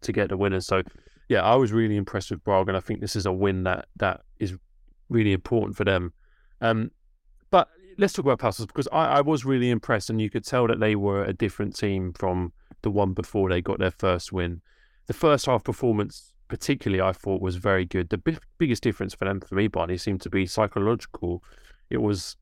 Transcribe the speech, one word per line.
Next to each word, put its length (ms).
to 100
get 160
the 80
winner. 240
So, 220
yeah, 120
I 120
was 180
really 240
impressed 340
with 140
Braga, 260
and 60
I 40
think 200
this 160
is 100
a 60
win 320
that, 220
that 260
is 160
really 240
important 440
for 80
them. 280
Um, 300
but 180
let's 160
talk 140
about 120
Paços, 280
because 260
I, 260
I 40
was 240
really 240
impressed, 400
and 100
you 80
could 160
tell 220
that 140
they 140
were 300
a 80
different 420
team 380
from 400
the 80
one 240
before 340
they 140
got 160
their 120
first 420
win. 280
The 80
first 320
half 180
performance, 680
particularly, 520
I 120
thought 280
was 160
very 300
good. 240
The 80
bi-, 180
biggest 240
difference 320
for 100
them, 160
for 140
me, 140
Barney, 280
seemed 260
to 80
be 140
psychological. 1000
It 120
was 400